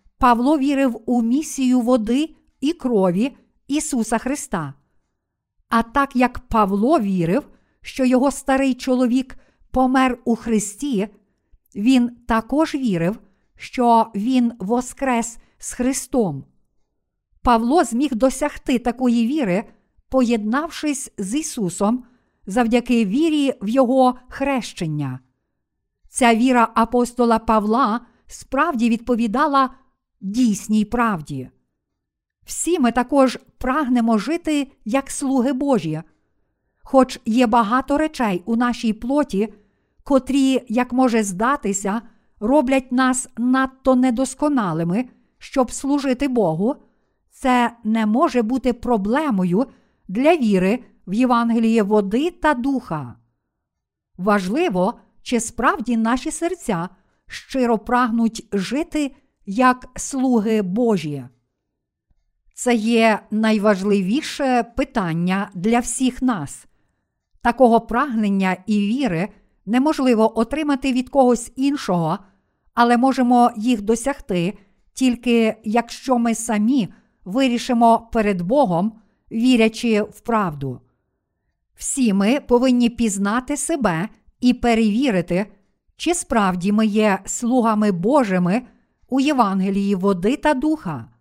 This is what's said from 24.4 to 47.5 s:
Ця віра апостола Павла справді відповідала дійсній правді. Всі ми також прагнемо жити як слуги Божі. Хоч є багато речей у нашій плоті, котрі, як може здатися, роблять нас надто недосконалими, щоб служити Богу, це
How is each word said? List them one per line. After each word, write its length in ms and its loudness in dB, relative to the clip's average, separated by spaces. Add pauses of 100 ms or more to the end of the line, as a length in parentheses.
Ця 260 2
віра 400 2
апостола 640 0
Павла 640 0 (260)
справді 640 -2
відповідала 800 0 (520)
дійсній 640 0
правді. 640 -4 (960)
Всі 340 -4
ми 120 2
також 480 2 (180)
прагнемо 600 0
жити 540 -4 (140)
як 260 -2
слуги 420 -2
Божі. 480 -2 (800)
Хоч 420 2
є 220 2
багато 500 0
речей 480 -2
у 100 -2
нашій 380 -2
плоті, 600 -4 (500)
котрі, 640 2
як 240 -2
може 300 2
здатися, 800 -4 (380)
роблять 520 0
нас 460 0
надто 580 0
недосконалими, 1160 -2 (280)
щоб 340 -2
служити 560 -2
Богу, 480 0 (560)
це 400 0 (120)